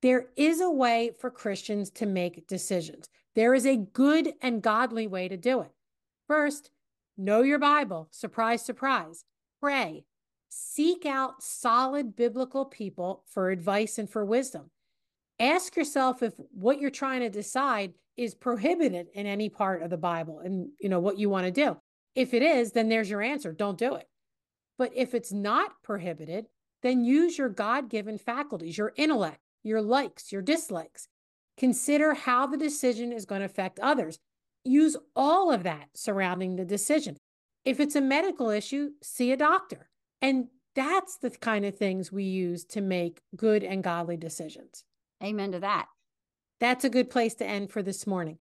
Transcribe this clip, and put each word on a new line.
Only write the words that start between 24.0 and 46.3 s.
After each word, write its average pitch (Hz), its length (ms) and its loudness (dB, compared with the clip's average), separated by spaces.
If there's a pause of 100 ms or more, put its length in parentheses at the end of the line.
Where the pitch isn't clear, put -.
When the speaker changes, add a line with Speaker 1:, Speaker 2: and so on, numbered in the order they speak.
Speaker 1:
But 254 180 0
if 254 200 -2
it's 214 180 -2
not 214 500 -2
prohibited, 170 640 -8 (360)
then 254 220 4
use 311 340 4
your 269 100 0
God-given 214 720 -2
faculties, 233 580 -6
your 208 200 -2
intellect, 254 420 2 (240)
your 220 180 0
likes, 233 500 0
your 196 120 -6
dislikes. 208 680 -4 (480)
Consider 294 560 4
how 262 340 2
the 277 120 -4
decision 247 540 -2
is 226 120 -8
going 196 160 -6
to 196 60 -4
affect 190 340 -6
others. 233 380 0 (460)
Use 302 320 6 (200)
all 330 340 4
of 220 120 2
that 151 320 -6
surrounding 185 600 -2
the 185 100 -4
decision. 202 500 0 (480)
If 262 160 0
it's 294 160 0
a 285 60 2
medical 269 480 0
issue, 269 400 -2 (120)
see 247 300 -2
a 269 40 0
doctor. 320 520 0 (320)
And 262 280 2 (260)
that's 339 420 -2
the 247 140 -6
kind 214 340 -2
of 196 140 -6
things 190 340 -2
we 196 120 -4
use 180 420 -4
to - 140 -8
make 180 400 -2 (160)
good 214 280 2
and 190 180 -4
godly 175 340 -2
decisions. 160 680 -12 (380)
Speaker 2:
Amen 202 300 -4
to 180 80 -6
that. 196 260 -2 (760)